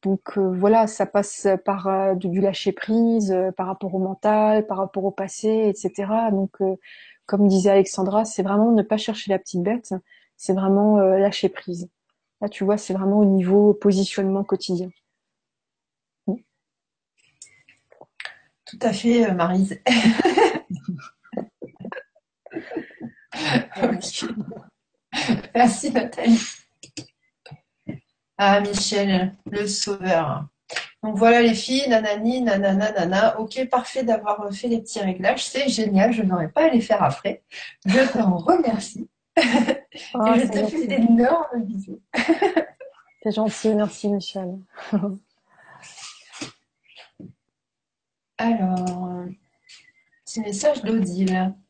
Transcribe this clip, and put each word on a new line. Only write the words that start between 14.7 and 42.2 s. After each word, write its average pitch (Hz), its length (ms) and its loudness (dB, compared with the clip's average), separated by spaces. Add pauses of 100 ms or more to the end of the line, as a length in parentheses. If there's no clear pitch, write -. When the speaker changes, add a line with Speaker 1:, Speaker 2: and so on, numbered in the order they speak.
Speaker 2:
Tout - 180 -20
à 226 100 2
fait, 233 360 4
euh, 190 60 0
Maryse. 185 520 0
<laughs> - 40 2 (4000)
Ok. 233 420 -4 (1300)
Merci, 240 380 2
Nathalie. - 480 2 (2000)
Ah, 202 220 6
Michel, 196 720 0 (160)
le 202 160 -4
sauveur. 170 800 -2 (560)
Donc 214 140 -4
voilà, 233 260 6
les 233 120 4
filles, 269 340 -2
nanani, 220 540 0
nanana, 196 500 0
nana. 196 480 2
Ok, 247 280 -6
parfait 254 360 -2
d'avoir 208 500 -2
fait 240 140 -8
les 226 120 0
petits - 200 -10
réglages. 190 440 -2
C'est 269 240 -4
génial, 208 440 2
je 220 100 -2
n'aurais 180 280 0
pas 302 140 2
à 320 40 6
les 247 120 4
faire 208 220 0
après. - 400 -4 (420)
Je 247 280 4
t'en 196 260 2
remercie. 240 680 0 (280)
<laughs> 247 460 2 (320)
Speaker 1:
Oh, 226 200 0
Speaker 2:
Et 233 60 4
je - 60 2
Speaker 1:
c'est 196 40 -2
Speaker 2:
te 208 60 -2 (100)
fais 262 100 -4
Speaker 1:
gentil. 320 120 -2
Speaker 2:
d'énormes 240 720 2
bisous. 190 380 -10 (120)
<laughs> - 1120 -2